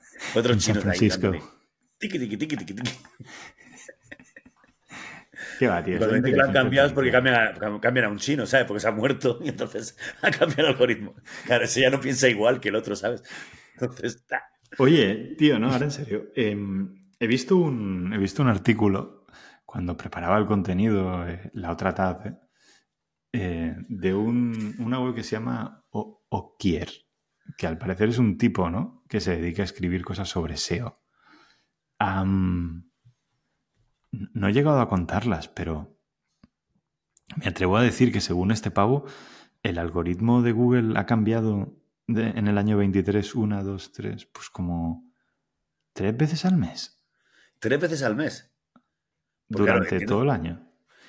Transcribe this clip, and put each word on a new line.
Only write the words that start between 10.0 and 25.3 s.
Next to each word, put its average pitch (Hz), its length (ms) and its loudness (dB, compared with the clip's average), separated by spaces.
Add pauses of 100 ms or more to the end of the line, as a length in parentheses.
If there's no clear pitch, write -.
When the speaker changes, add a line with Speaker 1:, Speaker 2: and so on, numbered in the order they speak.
Speaker 1:
<laughs> - 120 -14
ha 196 80 2
cambiado 156 340 0
el 147 100 4
algoritmo. 113 420 0 (300)
Claro, 120 180 2
ese 120 180 0
ya 127 80 6
no 135 100 0
piensa 131 280 2
igual 120 320 4
que 104 100 -2
el 98 60 -2
otro, 104 200 -2
¿sabes? 107 280 -6 (500)
Entonces, - 540 -8
ta. - 160 -6 (340)
Speaker 2:
Oye, 131 600 4
tío, 147 200 6
no, 120 140 2
ahora 131 140 2
en 147 60 -2
serio. 110 440 -6
Em, 101 720 -2 (120)
he 120 60 0
visto 127 320 2
un, 104 560 0
he 110 60 -2
visto 98 240 0
un 131 60 6
artículo 104 760 2 (400)
cuando 90 320 -6
preparaba 90 400 0
el 107 80 4
contenido, 92 800 0
eh, 85 260 -10
la 87 180 -8
otra 90 240 -2
tarde, 92 420 -2 (960)
eh, 87 420 -4 (120)
de 92 260 -2
un, 113 640 -2
una 123 200 -4
web 127 160 -2
que 110 80 -8
se - 80 -8